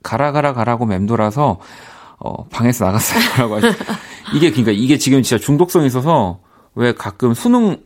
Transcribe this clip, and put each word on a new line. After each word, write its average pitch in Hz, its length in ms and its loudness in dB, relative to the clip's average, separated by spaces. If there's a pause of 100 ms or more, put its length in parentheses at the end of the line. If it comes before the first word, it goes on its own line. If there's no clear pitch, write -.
가라, 143 300 -2
가라, 143 220 -2
가라고 120 320 -2
맴돌아서, 107 720 0 (600)
어, - 300 -12
방에서 117 380 0
나갔어요."라고 123 720 0
<laughs> - 0 -
하시-, 214 160 2 (580)
이게 151 160 4
그러니까 113 220 0
이게 127 240 2
지금 131 260 2
진짜 110 220 0
중독성이 160 440 4
있어서 123 500 0 (360)
왜 120 200 0
가끔 117 400 -2
수능 233 520 0